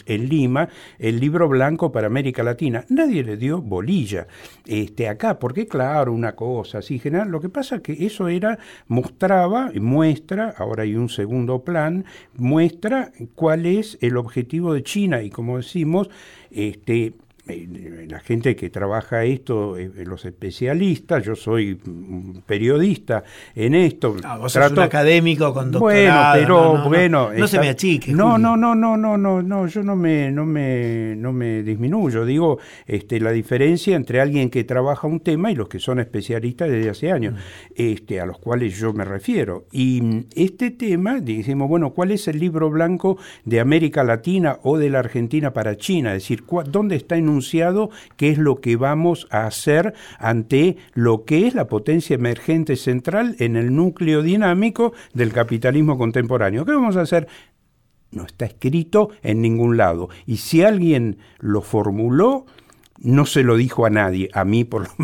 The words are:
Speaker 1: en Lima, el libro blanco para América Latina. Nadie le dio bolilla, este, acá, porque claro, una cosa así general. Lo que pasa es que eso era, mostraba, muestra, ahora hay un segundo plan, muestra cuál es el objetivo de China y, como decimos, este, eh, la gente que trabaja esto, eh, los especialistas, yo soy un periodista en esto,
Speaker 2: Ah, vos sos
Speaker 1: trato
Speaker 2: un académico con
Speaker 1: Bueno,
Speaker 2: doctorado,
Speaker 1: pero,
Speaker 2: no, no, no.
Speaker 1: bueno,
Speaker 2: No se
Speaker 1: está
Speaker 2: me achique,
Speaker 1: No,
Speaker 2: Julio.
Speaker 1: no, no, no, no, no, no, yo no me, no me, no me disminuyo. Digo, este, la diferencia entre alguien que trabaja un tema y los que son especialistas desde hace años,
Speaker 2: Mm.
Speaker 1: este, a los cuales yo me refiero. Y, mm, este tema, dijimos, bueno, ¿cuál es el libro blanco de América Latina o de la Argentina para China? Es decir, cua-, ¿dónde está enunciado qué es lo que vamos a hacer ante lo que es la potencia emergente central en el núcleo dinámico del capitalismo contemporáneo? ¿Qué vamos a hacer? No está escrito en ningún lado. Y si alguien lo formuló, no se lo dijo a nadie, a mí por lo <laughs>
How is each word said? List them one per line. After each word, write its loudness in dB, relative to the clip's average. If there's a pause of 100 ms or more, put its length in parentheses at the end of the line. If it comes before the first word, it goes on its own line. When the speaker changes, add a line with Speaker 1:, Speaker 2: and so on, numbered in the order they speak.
Speaker 1:
en -4
Lima, 0 (300)
el -2
libro 2
blanco 0
para -2
América -2
Latina. -4
Nadie 0
le -6
dio -4
bolilla, -4 (400)
este, -4
acá, -4
porque -6
claro, -2
una -4
cosa -8
así -8
general. -4
Lo -6
que -8
pasa -8
es -10
que -6
eso -6
era, -2 (300)
mostraba, 0 (100)
muestra, 0
ahora -6
hay -2
un -2
segundo -4
plan, -4 (320)
muestra 0 (220)
cuál 0
es -2
el 0
objetivo -4
de -4
China -2
y, -10
como -6
decimos, -2 (400)
este, -4 (320)
eh, -16
la -14
gente -2
que -8
trabaja -4
esto, -4
eh, -10 (160)
los -12
especialistas, -2
yo -6
soy -2
un -14
periodista 0 (320)
en 0
esto, 2
Speaker 2:
Ah, -12
vos -6
sos 2
Speaker 1:
trato 4
Speaker 2:
un 6
académico 4
con -2
Speaker 1:
Bueno, 6
Speaker 2:
doctorado, 8
Speaker 1:
pero, 6
Speaker 2:
no, 8
no, 4
no. 2
Speaker 1:
bueno, 4
Speaker 2:
No 2
se 2
Speaker 1:
está 4
Speaker 2:
me 2
achique, 0
Speaker 1:
No, 4
Speaker 2:
Julio. 4
Speaker 1:
no, 4
no, 2
no, 2
no, 0
no, 0
no, -2
yo -4
no -2
me, 0
no -2
me, -2
no -6
me -4
disminuyo. -2
Digo, 0 (260)
este, -4
la 0
diferencia 0
entre 0
alguien 0
que -2
trabaja -2
un -2
tema 0
y -2
los -6
que -10
son -2
especialistas -4
desde 0
hace -4
años, -2
Speaker 2:
Mm. -12 (380)
Speaker 1:
este, -4
a -4
los -8
cuales -4
yo -2
me -4
refiero. -4
Y, 0
mm, -2 (100)
este -2
tema, -2
dijimos, -4
bueno, 2
¿cuál -2
es -2
el -4
libro 0
blanco 0 (260)
de 2
América 2
Latina 0
o 2
de 2
la 2
Argentina -2
para -4
China? -2
Es -6
decir, -6
cua-, -4
¿dónde -2
está -2
enunciado 2 (800)
qué 2
es 2
lo 2
que 0
vamos 0
a -2
hacer 0 (280)
ante 2 (160)
lo 2
que 2
es -2
la 0
potencia 0
emergente 0
central -2
en 0
el 0
núcleo 2
dinámico 2 (220)
del 0
capitalismo 2
contemporáneo? 0
¿Qué -2
vamos 2
a 2
hacer? 0 (880)
No -12
está -8
escrito 0 (140)
en 0
ningún 2
lado. 2 (160)
Y -4
si 2
alguien 2 (220)
lo 0
formuló, 2 (540)
no 4
se 2
lo 4
dijo 2
a 4
nadie, 0
a 0
mí 2
por -4
lo -10
<laughs> -20